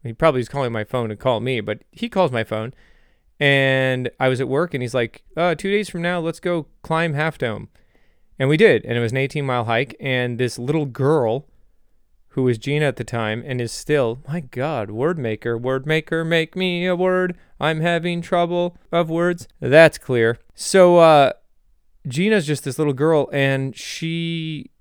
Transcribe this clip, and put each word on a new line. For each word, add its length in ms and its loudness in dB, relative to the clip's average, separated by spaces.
He 100 -10
probably 280 2
was 80 -4
calling 240 -4
my 120 -4
phone 240 -4
to 80 -8
call 240 0
me, 200 -2
but 300 -6
he 180 -8
calls 240 0
my 120 -2
phone. 300 -8
And 800 2
I 100 2
was 120 0
at 80 -2
work, 240 -2
and 100 -4
he's 120 -6
like, 280 -4
"Uh, 180 0
two 160 -6
days 200 -2
from 120 -8
now, 180 -2
let's 200 -6
go 260 -4
climb 320 -2
Half 240 -2
Dome." 300 -6
And 100 2
we 80 4
did, 280 4
and 120 -4
it 40 0
was 120 -2
an 60 -2
eighteen-mile 460 -2
hike, 360 -2
and 380 -2
this 200 -4
little 280 -2
girl, 600 0
who 160 -2
was 120 2
Gina 300 -2
at 100 -2
the 80 -8
time, 420 -4
and 140 -6
is 120 -6
still, 540 -2
my 140 -6
God, 500 -6
word 280 -2
maker, 400 -4
word 280 -4
maker, 380 -2
make 320 -2
me 300 -2
a 100 0
word. 400 0
I'm 200 0
having 420 0
trouble 540 -2
of 200 0
words. 380 -2
That's 380 6
clear. 400 0
So, 440 6
uh, 340 8
Gina's 400 0
just 180 -4
this 140 -6
little 140 0
girl, 400 2
and 440 0
she 920 -6